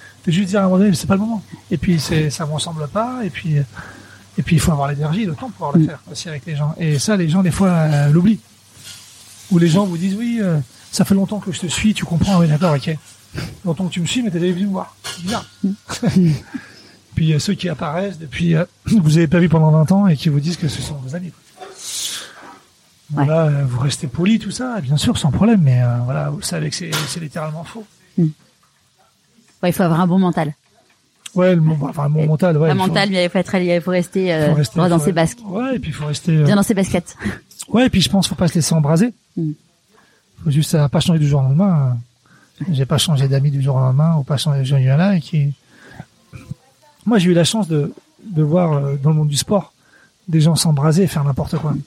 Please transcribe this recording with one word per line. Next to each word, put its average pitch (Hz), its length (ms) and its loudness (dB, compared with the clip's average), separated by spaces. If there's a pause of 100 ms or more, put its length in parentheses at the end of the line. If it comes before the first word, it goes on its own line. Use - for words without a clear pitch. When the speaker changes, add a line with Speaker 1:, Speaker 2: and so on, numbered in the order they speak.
(260)
Speaker 1:
faut 175 60 0
juste 180 180 0
dire 202 100 0
à 196 40 4
un - 20 2
moment 185 140 4
donné, 202 140 4
c'est 147 140 -2
pas 196 80 2
le 190 60 0
moment. 220 200 -4 (300)
Et 175 60 0
puis, 170 220 0
c'est, 156 300 0
ça 160 160 -6
vous 147 100 -6
ressemble 156 340 -6
pas, 240 340 -4
et 190 60 -4
puis, 156 260 -4 (840)
et 156 60 -2
puis, 170 140 2
il - 20 2
faut 180 120 2
avoir 139 180 -2
l'énergie, 151 360 -2
le 165 80 -4
temps 254 160 -10
pour - 20 -10
pouvoir 156 260 -8
le - 60 6
Speaker 2:
Mm. 151 40 2
Speaker 1:
faire 151 120 -12 (120)
aussi 165 180 -12
avec 151 160 -12
les 160 100 -6
gens. 151 220 -2
Et 151 220 -2
ça, 208 180 0
les 175 120 0
gens, 185 120 2
des 185 100 2
fois, 190 180 2
euh, 151 420 2
l'oublient. 175 280 4 (1120)
Ou 185 80 4
les 170 100 6
gens 185 180 2
vous 175 120 -6
disent, 190 180 -2
oui, 233 260 -4
euh, 170 180 0 (320)
ça - 140 0
fait 196 100 2
longtemps 196 240 -2
que 190 120 -8
je 143 100 -10
te 185 60 -4
suis, 208 280 0
tu 175 100 -6
comprends, 175 340 2
oui, 170 80 4
d'accord, 151 280 2
ok. 156 200 -4 (680)
Longtemps 180 220 -4
que - 60 -8
tu 180 80 -4
me 165 40 -2
suis, 247 160 -2
mais 226 80 -2
t'es 170 100 -2
jamais 180 120 0
venu 180 160 -2
me 202 60 -4
voir. 180 300 -8
C'est - 200 -14
bizarre. 196 220 -6 (180)
Speaker 2:
Mm. 190 720 0
Speaker 1:
<laughs> - 800 -16
Puis, 160 180 2
euh, 147 60 0
ceux 202 160 -2
qui 185 140 -6
apparaissent 165 500 -6
depuis, 165 360 -2
euh, 165 100 0 (100)
<clears throat> - 100 -20
que 226 140 2
vous 151 180 4
avez 170 100 4
pas 165 120 2
vu 175 100 4
pendant 156 220 4
vingt 156 200 4
ans 196 160 4
et 160 80 4
qui 160 140 -2
vous 143 100 2
disent 156 180 -2
que 160 100 -2
ce - 140 -6
sont 147 140 -8
vos 131 200 -10
amis, 180 160 -10
quoi. - 340 -20 (1500)
Speaker 2:
Ouais. 151 100 0
Speaker 1:
Voilà, 160 200 2
euh, 143 200 0
vous 123 140 -2
restez 143 280 -4
poli, 185 300 0
tout 202 140 -8
ça, 240 300 -6
bien 139 160 0
sûr, - 200 0
sans 143 140 0
problème, 214 320 4
mais, 123 180 4
euh, 120 220 2
voilà, 143 260 -4
vous 147 120 -6
savez 151 280 -6
que - 60 -8
c'est, 165 160 -10 (160)
c'est 170 140 -10
littéralement 156 420 -10
faux. 220 220 -18 (320)
Speaker 2:
Mm. 175 60 2 (1400)
Ouais, 180 60 2
il - 40 0
faut 196 100 0
avoir 165 180 2
un 185 60 2
bon 180 120 2
mental. 165 340 0 (800)
Speaker 1:
Ouais, 180 220 4
le 165 60 4
mon-, 156 160 2 (100)
enfin, 160 180 -6
un 143 40 0
bon 156 140 2
Speaker 2:
Et 151 40 2
Speaker 1:
mental, 156 300 2
ouais, 156 120 2
Speaker 2:
un 147 40 2
Speaker 1:
il 139 60 2
faut 190 80 0
Speaker 2:
mental, 196 240 0
mais 185 140 0
il 175 40 -2
faut 202 80 -4
être, 180 180 -2
il 175 260 0
faut 180 100 -4
rester, 180 420 0
euh, 156 160 2
Speaker 1:
faut 151 60 2
rester, 147 200 0
Speaker 2:
droit 170 140 2
dans 170 100 2
Speaker 1:
faut 147 60 0
Speaker 2:
ses 190 60 2
Speaker 1:
re-, 165 40 -4
Speaker 2:
basques. 165 300 0
Speaker 1:
ouais, 240 300 -4
et 196 40 -4
puis 160 120 -6
il - 20 -10
faut 147 120 -8
rester, 151 320 -2
euh, 151 60 4
Speaker 2:
Bien 196 120 4
dans 202 80 4
ses 226 100 2
baskets. 185 420 -2 (540)
Speaker 1:
ouais, 240 160 4
et 247 40 2
puis 196 120 2
je 131 80 0
pense 196 160 2
qu'il - 100 -6
faut - 40 -4
pas 180 80 2
se - 80 0
laisser 165 180 0
embraser. 160 400 2 (240)
Speaker 2:
Mm. 160 140 -2 (920)
Speaker 1:
Faut 156 80 0
juste, 147 200 2
ça 160 80 4
va 143 100 2
pas 170 100 0
changer 165 200 2
du 147 80 2
jour 143 120 2
au 131 40 2
lendemain, 143 500 2
hein. 120 40 -2 (720)
J'ai 135 160 0
pas 156 100 0
changé 139 300 2
d'amis 139 240 2
du 139 100 -2
jour 135 140 0
au 131 40 2
lendemain, 143 380 2
ou 139 60 -2
pas 143 140 -2
changé 143 260 0
de 131 240 2
là, 175 280 4
et 160 60 0
qui, 147 320 0 (1500)
moi, 220 140 2
j'ai 175 100 4
eu 180 40 4
la 170 100 4
chance 202 240 -2
de, 156 260 -2 (320)
de 160 180 -2
voir, 160 300 2
euh, 143 280 -2
dans 151 100 2
le 160 40 2
monde 156 120 2
du 143 100 -2
sport, - 360 -2 (540)
des 160 140 2
gens 156 140 4
s'embraser 156 480 2
et 175 40 4
faire 151 160 -4
n'importe 143 340 -2
quoi. 143 160 -2 (140)